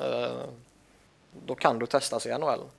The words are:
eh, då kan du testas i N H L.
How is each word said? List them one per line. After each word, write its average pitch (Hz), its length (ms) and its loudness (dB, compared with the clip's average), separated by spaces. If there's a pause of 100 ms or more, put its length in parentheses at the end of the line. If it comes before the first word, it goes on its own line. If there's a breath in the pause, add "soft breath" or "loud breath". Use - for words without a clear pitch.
eh, 123 460 -2 (1000)
då 131 80 -4
kan 123 240 4
du 117 80 0
testas 127 400 0
i 117 40 -2
N 127 120 -2
H 151 80 2
L. 120 100 2 (180)